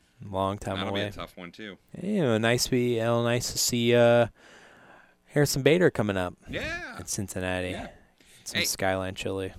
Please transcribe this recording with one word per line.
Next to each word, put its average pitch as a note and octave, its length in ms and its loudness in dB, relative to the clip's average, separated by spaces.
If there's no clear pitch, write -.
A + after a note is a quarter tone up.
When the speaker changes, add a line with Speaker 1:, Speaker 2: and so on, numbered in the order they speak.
Speaker 1:
Long G2 320 -2
time F#2+ 200 -6
Speaker 2:
That'll G2 160 -4
be G2+ 80 -2
a - 20 -2
Speaker 1:
away. G#2 80 -6
Speaker 2:
tough F2 260 -14
one, F2 140 -14
too. G#2 260 -16
Speaker 1:
Yeah, E3+ 380 2
nice A#2 260 2
to - 60 -4
be, A#2+ 300 2
oh, A#2 220 0
nice A#2+ 280 -2
to A#2+ 80 -6
see, A#2+ 340 2
uh, A#2+ 340 6
Harrison D3 360 0
Bader D#3 300 6
coming G#2 260 0
up F2+ 160 -2
Speaker 2:
Yeah. D4 500 -8
Speaker 1:
in - 60 -12
Cincinnati. F#2 680 -4
Speaker 2:
Yeah. - 160 -10
Speaker 1:
Some - 160 -6
Speaker 2:
Hey. E3+ 60 0
Speaker 1:
Skyline F#2+ 480 -2
chili. F#2+ 460 -6